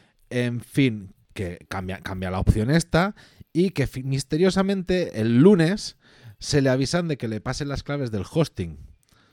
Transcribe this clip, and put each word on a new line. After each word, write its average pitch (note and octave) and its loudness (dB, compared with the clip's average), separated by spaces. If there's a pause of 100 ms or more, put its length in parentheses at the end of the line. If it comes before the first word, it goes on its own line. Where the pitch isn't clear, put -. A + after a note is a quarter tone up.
(300)
En B2 -4
fin, A2 -2 (200)
que F2+ -8 (100)
cambia, F#2 -8
cambia F#2 -6
la F#2 -2
opción G#2+ 2
esta E3 0 (380)
y F3+ 2
que C3+ -2
fi-, C3 -10
misteriosamente F3+ -2
el A#2 4
lunes F3+ 6 (420)
se - 0
le C3+ 4
avisan C#3 0
de D3 -4
que B2+ -6
le G#2+ -6
pasen C3+ -8
las C#3 -6
claves C#3+ -6
del G2+ -4
hosting. F2+ -4 (560)